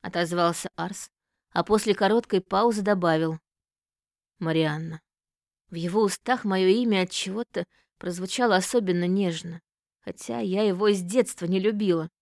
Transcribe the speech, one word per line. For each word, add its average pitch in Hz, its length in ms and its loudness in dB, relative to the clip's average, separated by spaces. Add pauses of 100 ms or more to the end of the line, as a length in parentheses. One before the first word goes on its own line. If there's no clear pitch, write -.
отозвался 170 760 0
Арс, 180 340 -8 (400)
а 170 140 0
после 214 300 2
короткой 208 460 2
паузы 208 420 0
добавил: 165 560 2 (1000)
«Марианна». 160 640 -2 (720)
В - 40 -16
его 175 280 0
устах 233 420 -2
моё 190 240 2
имя 214 340 4
от 185 80 -4
чего-то 196 560 -6 (320)
прозвучало 185 580 0
особенно 185 500 0
нежно, 170 540 -2 (400)
хотя 233 400 -10
я 202 220 -2
его 208 280 2
с 202 100 2
детства 196 460 -2
не 185 140 0
любила. 190 500 0 (120)